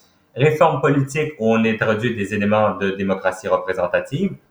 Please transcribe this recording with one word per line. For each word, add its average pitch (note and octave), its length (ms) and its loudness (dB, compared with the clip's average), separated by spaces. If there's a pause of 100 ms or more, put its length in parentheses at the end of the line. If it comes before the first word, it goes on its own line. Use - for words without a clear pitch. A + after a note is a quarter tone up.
(360)
réforme D3+ 440 4
politique D3 600 0
où A2 160 2
on A2+ 100 2
introduit G#2+ 500 0
des G2+ 200 -4
éléments G#2 400 2
de G2 160 -2
démocratie F#2+ 560 -2
représentative, F#2 880 -2 (160)